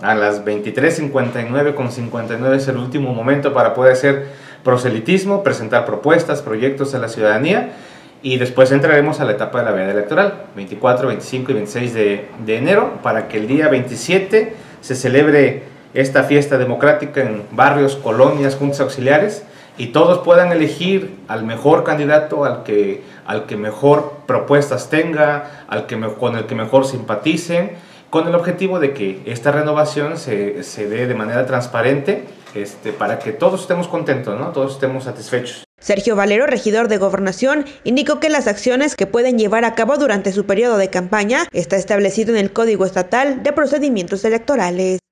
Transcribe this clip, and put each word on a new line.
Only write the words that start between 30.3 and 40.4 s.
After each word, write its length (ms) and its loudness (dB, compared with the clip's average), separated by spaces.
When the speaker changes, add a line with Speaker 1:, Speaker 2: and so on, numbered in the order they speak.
Speaker 1:
se 260 -8
dé 180 -4
de 80 -2
manera 300 -2
transparente, 800 -2
este, 380 -10
para 280 -4
que 120 -8
todos 300 0
estemos 260 -4
contentos, 500 -4
¿no? 100 -6
Todos 260 -4
estemos 320 -6
satisfechos. 580 -8
Speaker 2:
Sergio 380 0
Valero, 280 2
regidor 440 0
de 80 0
Gobernación, 680 0
indicó 340 0
que 100 0
las 180 0
acciones 480 0
que 120 -2
pueden 320 2
llevar 240 2
a 120 0
cabo 200 0
durante 380 0
su 120 -2